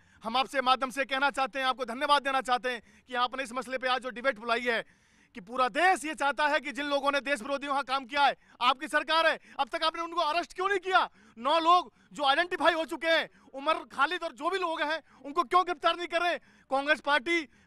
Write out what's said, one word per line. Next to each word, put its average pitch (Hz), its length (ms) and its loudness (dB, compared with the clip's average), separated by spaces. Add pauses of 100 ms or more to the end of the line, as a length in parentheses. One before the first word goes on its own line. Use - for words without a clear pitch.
(240)
हम 220 120 -4
आपसे 269 240 -2
माध्यम 254 300 2
से 269 140 -4
कहना 269 260 0
चाहते 269 280 -4
हैं, 262 80 -2
आपको 262 180 -2
धन्यवाद 277 380 2
देना 269 180 0
चाहते 247 300 0
हैं - 380 -12
कि 247 60 -10
आपने 247 280 -2
इस 226 100 -10
मसले 254 260 -6
पे 254 100 -4
आज 254 140 0
जो 254 80 -8
डिबेट 233 280 -4
बुलाई 233 220 -2
है, 233 440 -4 (300)
कि - 60 -14
पूरा 247 280 -2
देश 311 360 2
ये 311 100 -4
चाहता 285 320 0
है 294 140 2
कि 277 120 -8
जिन 277 140 -4
लोगों 277 260 0
ने 285 80 2
देश 269 220 -2
विरोधी 277 240 -4
वहां 277 160 -2
काम 269 220 -4
किया 285 180 0
है, 262 140 4 (240)
आपकी 269 280 2
सरकार 311 380 2
है, 277 140 2 (200)
अब 269 80 -2
तक 320 160 -4
आपने 330 180 0
उनको 339 180 -4
अरेस्ट 311 320 -2
क्यों 370 160 -2
नहीं 392 100 2
किया? 359 320 2 (280)
नौ 277 200 2
लोग 330 340 4 (200)
जो 202 120 -6
आइडेंटिफाई 330 480 2
हो 320 120 0
चुके 330 220 -8
हैं, 330 240 2 (240)
उमर, 285 200 -2
खालिद 320 500 -2
और 330 80 -6
जो 285 180 -4
भी 381 80 -2
लोग 330 240 -4
हैं, 302 200 -4 (220)
उनको 294 180 -2
क्यों 359 240 4
गिरफ्तार 339 300 0
नहीं 349 100 -8
कर 339 160 0
रहे? 339 160 0 (320)
कांग्रेस 277 300 0
पार्टी, 302 480 0 (180)